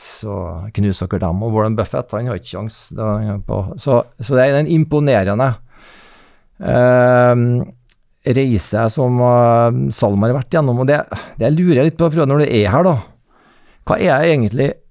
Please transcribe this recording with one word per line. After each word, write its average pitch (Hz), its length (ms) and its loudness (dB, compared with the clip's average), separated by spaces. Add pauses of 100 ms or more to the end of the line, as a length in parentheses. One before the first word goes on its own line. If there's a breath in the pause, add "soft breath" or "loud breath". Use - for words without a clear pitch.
så 92 720 -10
knuser 101 340 -2
dere 92 200 -4
dem. 92 160 -2
Og 113 100 -4
Warren 107 240 0
Buffett, 123 320 -4
han 110 160 -6
har 107 140 -6
ikke - 180 -16
sjans, 110 320 -12
da, 107 560 -4
på, 101 140 -4 (180)
så, 123 260 0 (140)
så 120 160 -6
det 127 140 4
er 139 100 2
en 151 80 0
imponerende, 135 880 0 (1040 soft breath)
ehm, 123 840 4 (840)
reise 117 640 0
som, 123 320 0
eh, 120 560 4 (160)
SalMar 104 400 0
har 139 60 -2
vært 165 180 -4
gjennom. 127 240 0
Og 131 80 0
det, 147 80 2 (400 loud breath)
det 120 160 0
lurer 160 300 2
jeg 160 80 2
litt - 80 -6
på, 165 100 2
Frode, 151 220 0
når 147 100 2
du 147 60 0
er 104 260 2
her 156 100 4
da. 180 120 2 (880 soft breath)
Hva - 140 0
er 151 240 2
det 170 100 4
egentlig 127 340 0 (240)